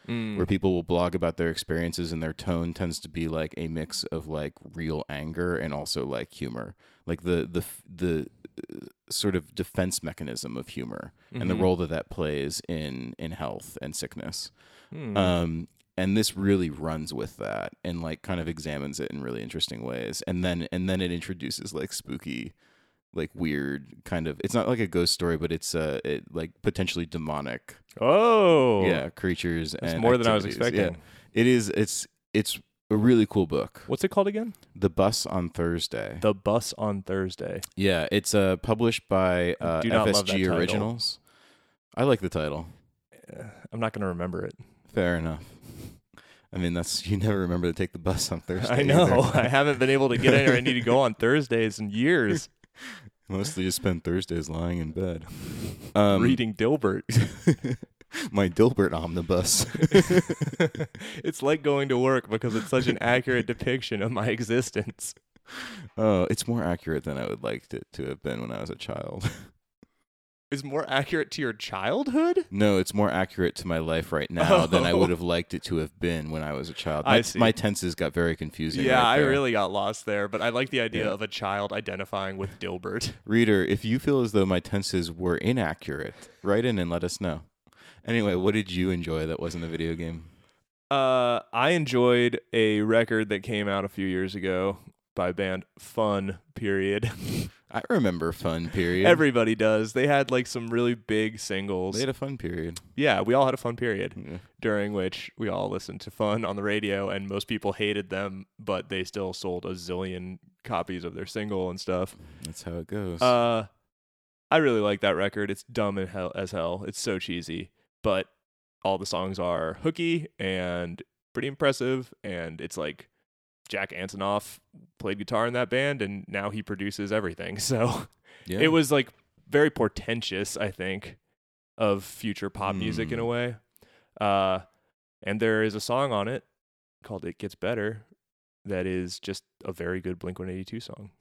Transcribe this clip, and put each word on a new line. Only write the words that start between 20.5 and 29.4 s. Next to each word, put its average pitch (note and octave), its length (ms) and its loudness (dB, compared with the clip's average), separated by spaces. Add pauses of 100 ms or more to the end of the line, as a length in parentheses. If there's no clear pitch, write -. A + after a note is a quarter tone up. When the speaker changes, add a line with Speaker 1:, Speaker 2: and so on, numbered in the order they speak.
Speaker 2:
and F#2 180 -2
then F#2+ 120 0
it F2+ 100 -2
introduces, E2+ 640 -6
like, D#2 200 -6
spooky, B1+ 600 -8 (600)
like, D#2+ 220 -4
weird C#2+ 680 -4
kind E2 220 -2
of, C#2+ 160 -4
it's G2 100 -2
not, A#2 140 2
like, A#2+ 120 2
a G#2+ 80 0
ghost E2+ 260 2
story, E2+ 240 0
but D#2+ 140 -4
it's, - 240 -4
uh, D2+ 300 0
it, C#2+ 180 -4 (100)
like, E2 180 -6 (100)
potentially F2+ 440 -2
demonic. D2 720 -6 (240)
Speaker 1:
Oh. D#3+ 840 6
Speaker 2:
Yeah, E2 240 2
creatures E2 640 -2